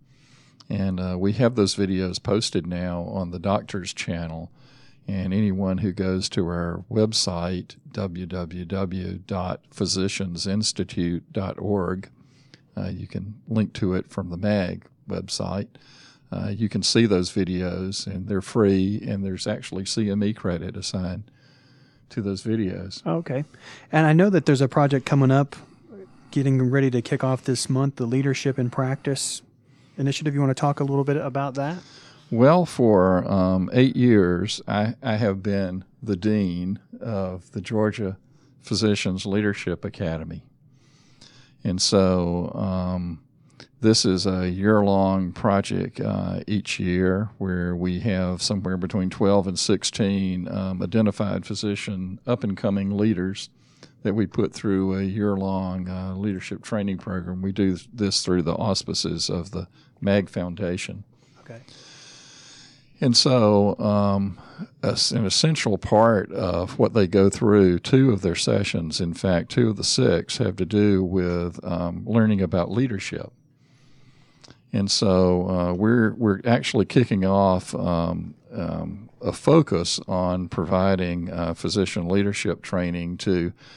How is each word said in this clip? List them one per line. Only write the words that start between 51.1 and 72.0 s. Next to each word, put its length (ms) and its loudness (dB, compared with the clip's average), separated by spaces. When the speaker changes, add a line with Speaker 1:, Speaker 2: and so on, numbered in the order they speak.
Speaker 1:
physician 800 -6
up-and-coming 680 -2
leaders 540 -2
that 120 -2
we 120 0
put 260 -2
through 460 0
a 40 -2
year-long, 840 -2
uh, 280 -6
leadership 460 -6
training 360 -4
program. 440 -8
We 100 -2
do 260 2
this 300 -2
through 200 2
the 120 -2
auspices 760 -2
of 200 -6
the 180 -8
mag 280 2
Foundation. 760 -6
Speaker 2:
Okay. 200 -20
Speaker 1:
And 140 4
so, 640 6
um, 580 0
a 100 0
s-, 180 0
an 160 0
essential 500 0
part 560 4
of 460 -2
what 160 2
they 120 4
go 220 6
through, 520 6
two 320 4
of 100 0
their 140 0
sessions, 640 -2
in 140 -2
fact, 380 0
two 180 2
of 80 -2
the 80 -6
six 540 2
have 180 -2
to 80 -4
do 400 4
with, 600 -2
um, 420 -4